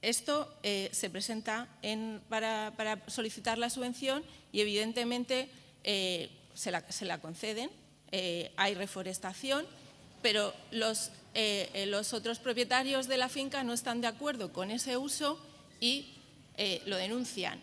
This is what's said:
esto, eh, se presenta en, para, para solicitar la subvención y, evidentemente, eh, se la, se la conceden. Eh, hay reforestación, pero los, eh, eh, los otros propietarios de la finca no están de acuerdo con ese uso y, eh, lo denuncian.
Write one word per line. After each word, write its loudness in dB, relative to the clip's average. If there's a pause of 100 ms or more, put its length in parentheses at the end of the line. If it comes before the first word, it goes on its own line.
esto, 2 (120)
eh, 2
se 0
presenta -2 (140)
en, -2
para, 0
para 0
solicitar -2
la 2
subvención 0 (260)
y, 4
evidentemente, 2 (340)
eh, 2 (240)
se -4
la, -2
se -6
la -2
conceden. -4 (420)
Eh, 0
hay 4
reforestación, -2 (560)
pero 4 (160)
los, 2 (240)
eh, 2
eh, 0
los 0
otros -2
propietarios 2
de 2
la 2
finca -2
no 0
están 0
de 2
acuerdo -2
con -2
ese 0
uso 0 (420)
y, 2 (500)
eh, 0
lo 0
denuncian. -2